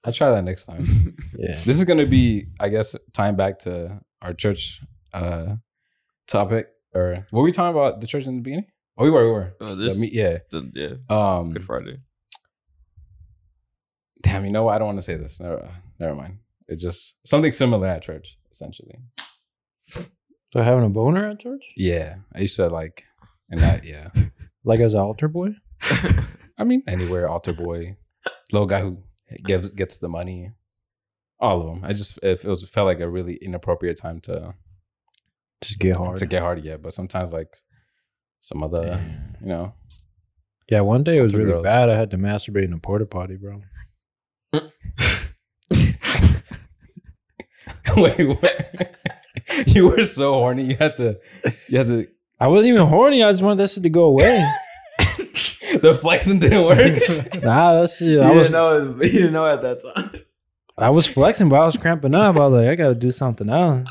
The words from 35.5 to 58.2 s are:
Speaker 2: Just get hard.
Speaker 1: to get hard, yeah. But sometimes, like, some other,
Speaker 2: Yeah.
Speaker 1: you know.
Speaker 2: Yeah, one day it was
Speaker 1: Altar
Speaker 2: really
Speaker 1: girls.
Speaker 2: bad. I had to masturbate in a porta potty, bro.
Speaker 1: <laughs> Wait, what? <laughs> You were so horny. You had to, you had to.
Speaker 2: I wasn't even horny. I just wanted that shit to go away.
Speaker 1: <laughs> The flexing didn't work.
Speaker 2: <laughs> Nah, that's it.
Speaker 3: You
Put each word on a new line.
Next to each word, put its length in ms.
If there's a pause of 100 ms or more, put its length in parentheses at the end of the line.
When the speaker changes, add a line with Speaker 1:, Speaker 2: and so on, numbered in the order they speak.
Speaker 2:
Just 160
get 180
hard. 220
Speaker 1:
to 80
get 160
hard, 200
yeah. 140
But 160
sometimes, 400
like, 240 (840)
some 220
other, 220
Speaker 2:
Yeah. 160 (400)
Speaker 1:
you 80
know. 240 (960)
Speaker 2:
Yeah, 140
one 220
day 120
it 60
was 100
Speaker 1:
Altar 60
Speaker 2:
really 140
Speaker 1:
girls. 120
Speaker 2:
bad. 240
I 80
had 140
to 80
masturbate 460
in 100
a 40
porta 280
potty, 300
bro. 240 (920)
Speaker 1:
<laughs> 80 (3250)
Wait, 320
what? 680
<laughs> 100 (600)
You 220
were 160
so 300
horny. 300
You 120
had 200
to, 220 (500)
you 100
had 100
to. 180 (320)
Speaker 2:
I 80
wasn't 280
even 120
horny. 380
I 80
just 100
wanted 160
that 100
shit 140
to 80
go 140
away. 480
Speaker 1:
<laughs> 40 (1300)
The 120
flexing 460
didn't 240
work. 140
Speaker 2:
<laughs> 640
Nah, 360
that's 220
it. 60
Speaker 3:
You 140